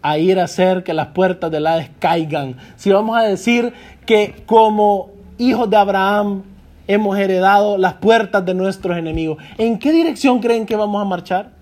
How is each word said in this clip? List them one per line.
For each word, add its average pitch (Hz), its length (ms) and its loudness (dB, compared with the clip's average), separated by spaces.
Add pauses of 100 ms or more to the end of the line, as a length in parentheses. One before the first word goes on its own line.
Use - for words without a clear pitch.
a 151 160 -2
ir 185 220 2
a 175 40 0
hacer 185 400 0
que 170 100 -8
las 151 140 -4
puertas 180 420 -2
del 151 180 -2
Hades 160 220 -2 (100)
caigan, 156 580 -2 (180)
si - 160 -2
vamos 226 260 2
a 226 40 2
decir 233 500 0 (340)
que 208 300 2 (100)
como 208 680 2 (260)
hijos 240 320 0
de 208 80 4
Abraham 196 680 0 (440)
hemos 202 300 0
heredado 196 600 2
las 185 160 0
puertas 208 520 0
de 185 80 -2
nuestros 185 440 -4
enemigos, 160 440 -6 (160)
¿en 226 220 -2
qué 302 140 0
dirección 277 480 2
creen 233 240 -2
que 220 100 -6
vamos 208 260 -2
a 202 40 -4
marchar? 185 560 -6